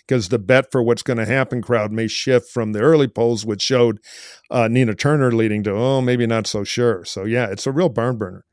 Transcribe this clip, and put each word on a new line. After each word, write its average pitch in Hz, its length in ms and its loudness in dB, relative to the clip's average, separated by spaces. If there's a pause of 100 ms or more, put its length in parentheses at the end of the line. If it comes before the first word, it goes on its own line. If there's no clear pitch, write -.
'cause 117 220 -2
the 117 100 0
bet 127 320 2
for 123 140 0
what's 117 180 0
gonna 117 240 -2
happen 127 360 -2
crowd 107 280 -2
may 110 160 -4
shift 123 420 0
from 110 240 -4
the 104 80 -2
early 143 280 4
polls, 113 360 0
which 104 160 -4
showed, 120 380 2 (500)
uh, 117 200 2
Nina 117 260 2
Turner 139 380 2
leading, 107 320 0
to, 104 80 -2
"Oh, 131 280 0
maybe 123 280 0
not 113 180 0
so 104 160 -4
sure." 104 420 -2
So, 95 200 -10
yeah, 113 260 -2
it's 101 160 -8
a 135 60 -4
real 165 160 2
barn 117 300 -2
burner. 98 340 -10